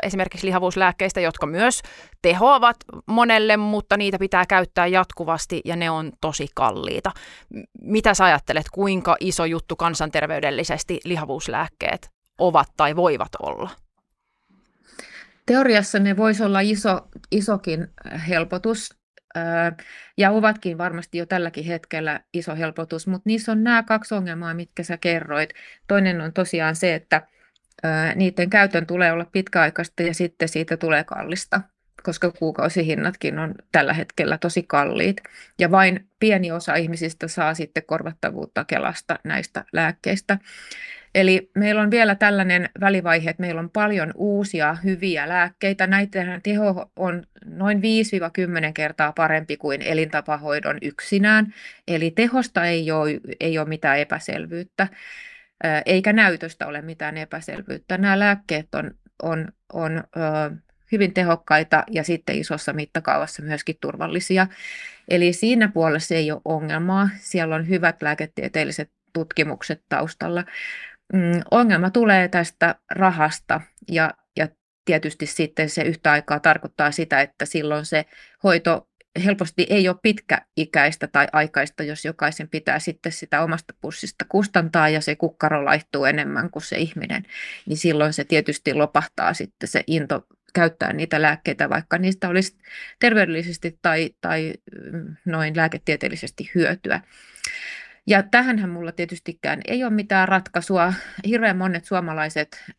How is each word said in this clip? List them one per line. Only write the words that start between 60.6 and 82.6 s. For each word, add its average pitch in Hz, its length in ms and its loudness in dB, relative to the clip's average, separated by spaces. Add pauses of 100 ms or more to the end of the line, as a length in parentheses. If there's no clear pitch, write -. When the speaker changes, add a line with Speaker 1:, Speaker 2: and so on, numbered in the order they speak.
Speaker 2:
hyvin 196 220 2
tehokkaita 165 760 4
ja 165 140 -2
sitten 160 320 -2
isossa 151 380 -6
mittakaavassa 147 720 -2
myöskin 151 380 -6
turvallisia. 180 640 0 (600)
Eli 175 260 4
siinä 220 340 2
puolessa 160 480 0
ei 151 160 0
ole 151 140 -8
ongelmaa. 160 640 0 (100)
Siellä 160 360 -4
on 165 140 -4
hyvät 170 320 0
lääketieteelliset 151 880 -4 (220)
tutkimukset 160 760 -4
taustalla. 165 540 -4 (720)
Mm, 175 280 2 (100)
ongelma 196 380 4
tulee 196 380 4
tästä 170 480 0 (160)
rahasta 160 720 2 (280)
ja, 160 240 0 (240)
ja 156 100 0 (380)
tietysti 156 400 0
sitten 156 440 -2
se 160 120 -2
yhtä 160 300 2
aikaa 147 280 2
tarkoittaa 156 520 2
sitä, 147 300 0
että 143 240 -4
silloin 151 400 -4
se 156 200 -2 (380)
hoito 170 440 2 (380)
helposti 185 440 0
ei 196 200 4
ole 180 120 -2
pitkäikäistä 160 1080 0
tai 143 260 4
aikaista, 156 500 0
jos 151 220 -8
jokaisen 156 440 -4
pitää 151 300 -2